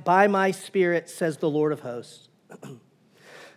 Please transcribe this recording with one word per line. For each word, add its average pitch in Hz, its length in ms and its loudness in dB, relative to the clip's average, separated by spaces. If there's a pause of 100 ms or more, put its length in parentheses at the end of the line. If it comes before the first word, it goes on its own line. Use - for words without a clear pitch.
by 190 240 6
my 196 220 2
Spirit, 175 600 -2
says 160 280 -4
the 165 120 -2
Lord 151 220 0
of 139 100 -6
hosts." 120 460 -14 (360)
<clears throat> - 40 -16 (880)